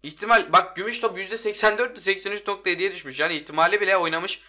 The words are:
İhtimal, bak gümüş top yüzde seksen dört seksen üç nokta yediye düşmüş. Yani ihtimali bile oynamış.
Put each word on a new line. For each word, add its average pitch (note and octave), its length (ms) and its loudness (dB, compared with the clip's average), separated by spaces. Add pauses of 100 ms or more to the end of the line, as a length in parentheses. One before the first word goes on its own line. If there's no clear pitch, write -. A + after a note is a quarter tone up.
İhtimal, G3+ 500 2
bak F#3 240 6
gümüş A3 240 -6
top G3 180 -2
yüzde G3 200 -8
seksen G#3+ 400 0
dört B3 200 -2
seksen G3 320 -2
üç G3+ 160 -8
nokta G3 240 -2
yediye F3+ 220 0
düşmüş. C#3 260 -12
Yani E3+ 160 0
ihtimali D#3+ 460 2
bile G3 160 2
oynamış. E3+ 520 -2